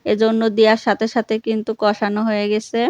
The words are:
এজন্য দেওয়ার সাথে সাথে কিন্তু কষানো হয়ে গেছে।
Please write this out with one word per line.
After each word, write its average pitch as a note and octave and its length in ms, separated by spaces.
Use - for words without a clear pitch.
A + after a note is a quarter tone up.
এজন্য A3 340
দেওয়ার A3 340
সাথে A3 240
সাথে A3 300
কিন্তু A3 400
কষানো G#3 460
হয়ে G#3 240
গেছে। G#3+ 420